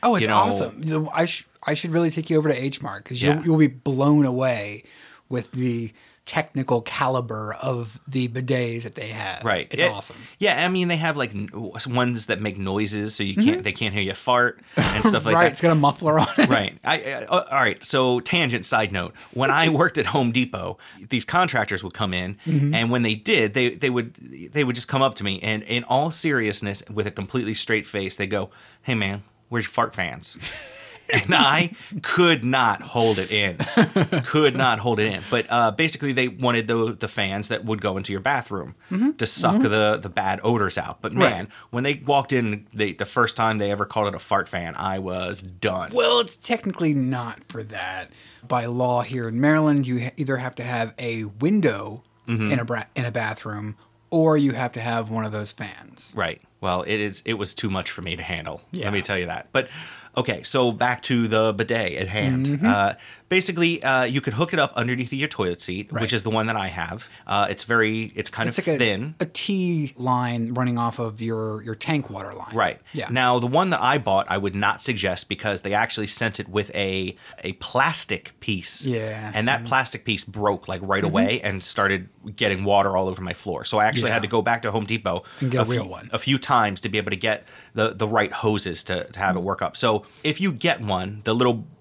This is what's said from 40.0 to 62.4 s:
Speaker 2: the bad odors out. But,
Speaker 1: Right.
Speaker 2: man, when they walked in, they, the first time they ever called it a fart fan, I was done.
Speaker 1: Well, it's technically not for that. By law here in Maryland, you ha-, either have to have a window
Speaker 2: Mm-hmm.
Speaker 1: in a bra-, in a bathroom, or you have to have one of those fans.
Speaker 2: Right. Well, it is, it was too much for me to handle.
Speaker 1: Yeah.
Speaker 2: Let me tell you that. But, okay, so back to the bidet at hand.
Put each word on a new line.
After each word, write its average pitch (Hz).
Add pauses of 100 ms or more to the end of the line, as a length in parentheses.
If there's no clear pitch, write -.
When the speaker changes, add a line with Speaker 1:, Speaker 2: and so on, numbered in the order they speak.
Speaker 2:
the 101
bad 95
odors 107
out. -
But, -
Speaker 1:
Right. 180
Speaker 2:
man, 92 (240)
when 123
they 143 (100)
walked 139
in, 110
they, 104
the 101
first 117
time 110
they 101
ever 101
called 104
it 98
a 85
fart 98
fan, 87
I 95
was 92
done. 92
Speaker 1:
Well, 240
it's -
technically 185
not 127 (100)
for 113
that. 95 (380)
By 120
law 123
here 117
in 113
Maryland, 151
you 123
ha-, 131
either 135
have 127
to 123
have 117
a 117
window 113 (260)
Speaker 2:
Mm-hmm. 110
Speaker 1:
in 127
a 120
bra-, 113 (100)
in 131
a 120
bathroom, 107 (340)
or 160
you 143
have 123
to 120
have 117
one 110
of 107
those 107
fans. -
Speaker 2:
Right. 87 (200)
Well, 90
it 107
is, 101
it 113
was 101
too -
much 95
for -
me 85
to 78
handle. 80 (100)
Speaker 1:
Yeah. 143
Speaker 2:
Let 101
me 98
tell 98
you 90
that. 82
But, 135 (480)
okay, 120
so 127
back 120
to 120
the 110
bidet 110
at 95
hand. 107